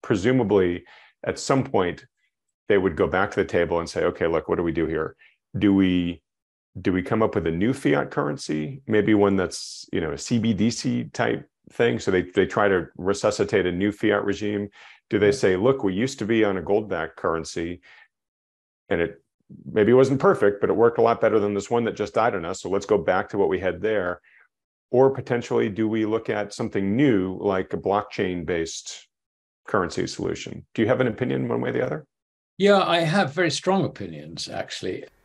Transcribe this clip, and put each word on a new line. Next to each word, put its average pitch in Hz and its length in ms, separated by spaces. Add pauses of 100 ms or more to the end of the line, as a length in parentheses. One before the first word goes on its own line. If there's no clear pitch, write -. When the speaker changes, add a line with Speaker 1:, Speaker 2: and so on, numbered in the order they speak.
Speaker 1:
Presumably, 98 800 (400)
at 95 140
some 135 260
point, 90 420 (640)
they 101 100
would 92 160
go 98 100
back 92 240
to - 100
the 95 60
table 85 320
and 85 100
say, 82 180
"Okay, 85 200
look, 82 240
what 90 80
do 87 60
we 85 80
do 78 160
here? 78 280 (400)
Do 98 200
we, 90 480 (580)
do 95 100
we 92 120
come 110 180
up 107 140
with 85 100
a 82 60
new 101 220
fiat 143 360
currency, 147 760
maybe 107 260
one 101 220
that's, - 580
you 92 80
know, 78 120
a 71 40
C 120 220
B 113 140
D 107 180
C 123 320 (100)
type 117 340 (240)
thing?" 120 280
So - 100
they, 92 140
they 92 240
try 104 200
to 90 200 (100)
resuscitate 101 720
a 90 40
new 98 200
fiat 104 340
regime. 104 440 (420)
Do 110 80
they 101 120
say, 98 240
"Look, 123 280
we 95 100
used 120 260
to 110 60
be 110 180
on 98 140
a 85 60
gold-backed 95 540
currency, 85 640 (1080)
and 87 100
it 85 220 (500)
maybe 107 220
wasn't 135 260
perfect, 107 400
but - 120
it - 40
worked 117 220
a 117 60
lot 113 180
better 110 180
than 104 140
this 101 160
one 117 140
that 98 120
just 104 200
died 113 180
on 85 120
us, 92 160
so 90 80
let's 98 180
go 107 100
back 92 320
to 107 80
what 95 120
we 92 100
had 90 200
there"? 95 420 (680)
Or 131 220
potentially, 120 580
do 107 180
we 110 200
look 110 220
at 104 240
something 104 420
new, 101 440
like 95 340
a 101 40
blockchain-based 90 1300 (600)
currency 90 400
solution? - 680
Do - 80
you 107 60
have 123 140
an 127 60
opinion 127 400
one 120 140
way 123 80
or 123 40
the 123 120
other? 151 220 (500)
Speaker 2:
Yeah, 196 240
I 170 200
have 165 320
very 170 180
strong 185 340
opinions, 80 640
actually. 95 560 (200)